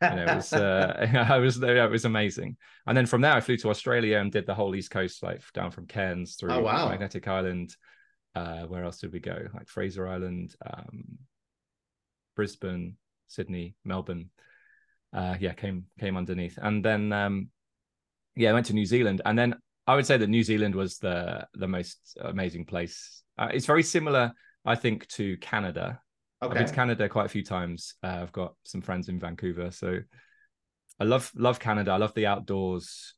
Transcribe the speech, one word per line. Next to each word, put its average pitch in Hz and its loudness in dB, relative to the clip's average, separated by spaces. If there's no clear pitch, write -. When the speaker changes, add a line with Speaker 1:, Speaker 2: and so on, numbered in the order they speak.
Speaker 1:
you 175 4
know, 85 -2
it 170 4
was, - -4
Speaker 2:
<laughs> 175 4
Speaker 1:
uh, 113 4
<laughs> - 4
I 139 8
was 123 4
there. 123 6
It 107 2
was 113 0
amazing. 110 0
And 123 4
then 123 6
from 120 4
there, 147 8
I 123 6
flew 120 2
to 110 0
Australia 110 2
and 101 0
did 95 0
the 98 -2
whole 98 -2
East 95 -6
Coast, 92 -4
like, 90 -8
down 92 -6
from 87 -14
Cairns 90 -4
through 95 -4
Speaker 2:
Oh, 127 2
wow. 117 2
Speaker 1:
Magnetic 95 -6
Island. 92 -4
Uh, 85 -8
where 87 -8
else 87 -8
did 90 -12
we 90 -10
go? 90 -8
Like - -16
Fraser 95 -6
Island, 90 -8
um, - -14
Brisbane, 92 -6
Sydney, 90 -10
Melbourne. 90 -8
Uh, 92 -4
yeah, 92 -2
came, 95 -8
came 95 -4
underneath. 90 -6
And 104 0
then, 104 2
um, 101 0
yeah, 113 4
I 107 6
went 120 4
to 101 -2
New 104 4
Zealand. 101 4
And 107 4
then 120 4
I 131 8
would 139 4
say 135 6
that 107 4
New 113 4
Zealand 107 2
was 95 -2
the, 87 -4
the 95 -4
most - -8
amazing 87 -6
place. - -8
Uh, - 0
it's 123 -2
very 160 6
similar, 143 2
I 117 4
think, 113 0
to 98 -4
Canada. 104 -4
I've 123 -4
been 120 0
Speaker 2:
Okay. 117 4
Speaker 1:
to - -8
Canada 120 2
quite 101 0
a - -8
few 101 -4
times. 87 -6
Uh, 92 -6
I've 87 -10
got 92 -6
some 92 -10
friends 90 -4
in 90 -4
Vancouver. 87 -6
So 90 -4
I 107 2
love, 123 2
love 123 2
Canada. 104 0
I 95 4
love 107 0
the 107 2
outdoors, 95 -4